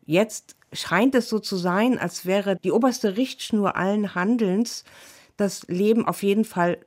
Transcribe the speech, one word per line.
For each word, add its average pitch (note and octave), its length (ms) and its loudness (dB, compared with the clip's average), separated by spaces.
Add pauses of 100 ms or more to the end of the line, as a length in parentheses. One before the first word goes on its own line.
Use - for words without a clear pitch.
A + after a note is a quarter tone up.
jetzt G3 500 -2 (180)
scheint A#3+ 420 2
es A#3+ 140 2
so A3 100 -2
zu - 160 -6
sein, F#3+ 420 2
als - 280 -6
wäre F#3+ 320 0
die F#3 140 -2
oberste A3+ 440 0
Richtschnur G#3+ 600 -2
allen G3+ 380 0
Handelns, G#3 680 0 (540)
dass G3+ 300 -4
Leben G#3 400 2
auf - 160 -4
jeden G3+ 220 2
Fall F3 420 0